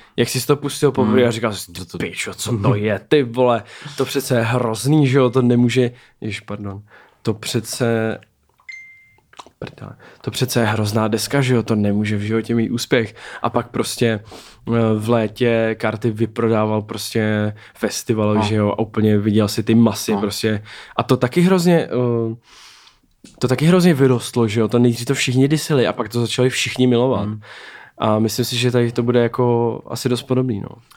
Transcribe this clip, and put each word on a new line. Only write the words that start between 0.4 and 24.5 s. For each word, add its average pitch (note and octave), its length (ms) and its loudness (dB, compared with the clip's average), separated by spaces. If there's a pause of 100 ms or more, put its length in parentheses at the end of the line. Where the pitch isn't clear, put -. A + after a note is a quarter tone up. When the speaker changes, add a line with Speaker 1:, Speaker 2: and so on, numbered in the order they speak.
Speaker 1:
to D3 80 4
pustil C#3+ 360 0
poprvé B2+ 280 2
Speaker 2:
Hmm. A#2+ 80 4
Speaker 1:
a A#2 40 0
říkal A2 220 -4
jsi, F#2 200 -12
„Co F2+ 120 -12
to, F2+ 120 -14
pičo, E2+ 360 -8
co A#2+ 240 -4
to G2+ 180 2
je, G#2 320 -2
ty D3+ 160 4
vole, A#2+ 400 0 (340)
to C3+ 80 0
přece C3 300 -2
je A2+ 60 2
hrozný, A#2+ 680 2
že C3 100 2
jo, B2+ 120 4
to B2+ 120 0
nemůže,“ A#2+ 500 2 (300)
ježiš, G#2+ 180 -8
pardon, G2+ 420 -10 (400)
to A2 120 -2
přece, A2 840 -4 (1400)
prdele, - 360 -14 (260)
to - 100 -8
přece - 280 -2
je A2+ 60 2
hrozná G#2+ 420 0
deska, A2+ 340 -2
že B2+ 140 0
jo, A2+ 80 2
to A2+ 120 -2
nemůže G#2 420 0
v G2+ 40 -6
životě A2+ 340 -2
mít A2+ 140 0
úspěch. A#2 460 -2 (260)
A - 80 -2
pak - 200 -2
prostě, - 380 -2
eh, - 640 -8 (260)
v G#2+ 120 -4
létě A2+ 720 0
karty A2 320 -2
vyprodával G#2+ 720 0
prostě G#2+ 720 -4 (240)
festival, G#2+ 580 -2
Speaker 2:
No. G#2+ 80 2
Speaker 1:
že G#2+ 120 0
jo, G#2 160 2
a - 80 -2
úplně G#2+ 380 2
viděl G#2 300 2
si G#2+ 160 -4
ty A2+ 120 2
masy A2 360 2
Speaker 2:
No. G2+ 100 -2
Speaker 1:
prostě. G#2 420 -4 (320)
A A2+ 80 0
to B2+ 140 2
taky B2 240 0
hrozně, F3 380 4
eh, A#2 560 -2 (1040)
to B2 80 0
taky C3 180 0
hrozně F3 280 6
vyrostlo, B2 540 2
že G#2+ 120 -2